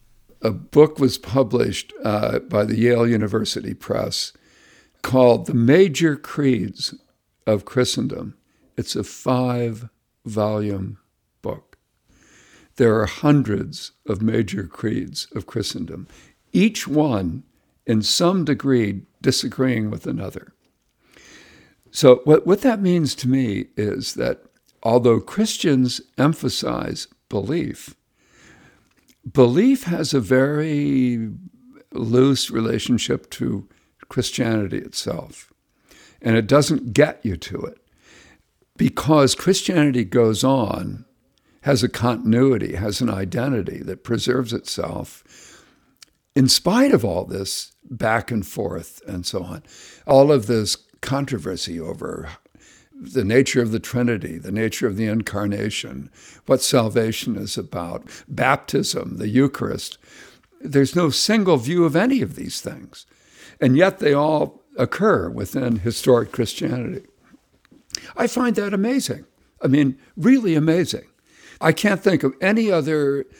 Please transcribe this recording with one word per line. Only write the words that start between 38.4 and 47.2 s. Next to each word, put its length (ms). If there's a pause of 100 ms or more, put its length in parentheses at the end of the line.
Because 580
Christianity 680
goes 400
on, 640 (560)
has 220
a 60
continuity, 840
has 260
an 80
identity 720
that 200
preserves 500
itself 720 (1120)
in 120
spite 440
of 120
all 220